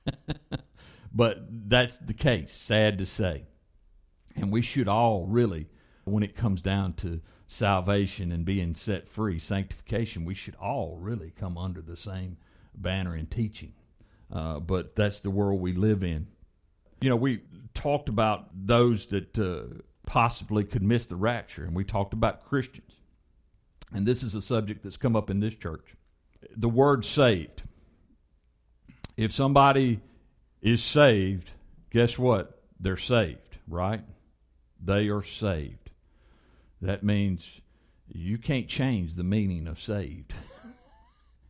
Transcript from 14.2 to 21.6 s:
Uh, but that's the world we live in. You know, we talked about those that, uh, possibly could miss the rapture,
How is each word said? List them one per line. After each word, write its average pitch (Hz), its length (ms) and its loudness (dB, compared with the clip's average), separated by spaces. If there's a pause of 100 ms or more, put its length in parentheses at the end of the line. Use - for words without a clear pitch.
Uh, 80 300 -6
but 87 340 -4
that's 104 260 0
the 101 100 -4
world 98 280 2
we 90 140 -2
live 98 300 2
in. 80 240 -2 (720)
You 131 80 2
know, 123 80 4
we 120 240 0 (320)
talked 143 380 -2
about 107 420 0
those 117 540 4
that, 95 320 -4
uh, 85 420 -4 (240)
possibly 113 600 0
could 104 180 -2
miss 113 240 2
the 87 100 -10
rapture, 101 480 -4